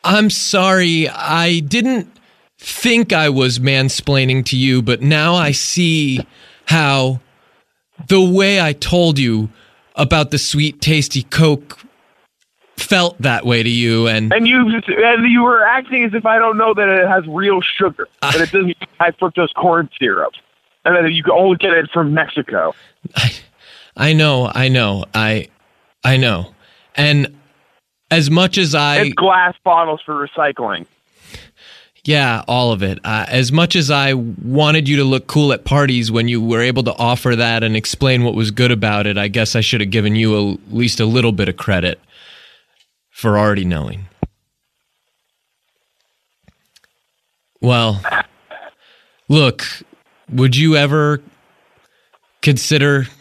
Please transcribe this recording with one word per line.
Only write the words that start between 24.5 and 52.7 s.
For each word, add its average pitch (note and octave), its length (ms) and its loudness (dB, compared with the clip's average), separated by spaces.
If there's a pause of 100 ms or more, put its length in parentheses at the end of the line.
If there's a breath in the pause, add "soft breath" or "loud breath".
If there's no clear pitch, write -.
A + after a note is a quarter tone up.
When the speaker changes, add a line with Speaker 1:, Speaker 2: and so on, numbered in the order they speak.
Speaker 1:
I C3 160 0
know, G#2+ 360 0 (100)
I, A2 340 0 (540)
I C3 140 2
know, G#2+ 380 -2 (400 soft breath)
and C#3+ 420 0 (720)
as D#3 200 2
much F3+ 260 2
as E3 180 0
I D3 280 0
Speaker 2:
It's C#3+ 120 -2
glass F3+ 480 2
bottles E3 420 0
for C#3+ 220 -6
recycling. B2+ 600 -4 (1160 loud breath)
Speaker 1:
Yeah, C3+ 460 0
all A#2+ 240 0
of G2 100 -4
it. F#2+ 220 -4
Uh, G#2+ 240 -4
as B2 240 -2
much E3+ 240 0
as D3 140 0
I C#3 240 0
wanted C3+ 760 0
you D3 80 2
to C#3+ 80 2
look C3 220 0
cool D3 260 0
at - 140 -6
parties C3 440 0
when A#2 180 0
you A#2+ 140 -2
were A#2 200 0
able B2 220 0
to A#2 100 -4
offer A#2+ 420 -2
that A#2 260 0
and A2 140 0
explain B2 480 0
what A#2 100 0
was A2 160 -2
good B2 220 0
about G#2 340 0
it, G#2 120 -2
I G#2 100 -2
guess A2 260 -2
I A#2 60 2
should G#2+ 220 -2
have G2 80 -4
given G#2 260 0
you A2 180 2
a, G#2 200 0
at - 40 -10 (160)
least A#2 240 -2
a A2+ 60 0
little A#2 260 2
bit F#2+ 200 -2
of - 80 -8
credit F2 420 -2 (1120 soft breath)
for G#2 280 0
already G2+ 280 0
knowing. E2+ 400 -6 (3500)
Well, A#2 400 0 (1300 soft breath)
look, C#3+ 380 2 (640)
would B2+ 240 2
you D#3 200 2
ever D3 440 0 (1200)
consider C#3+ 640 0 (140)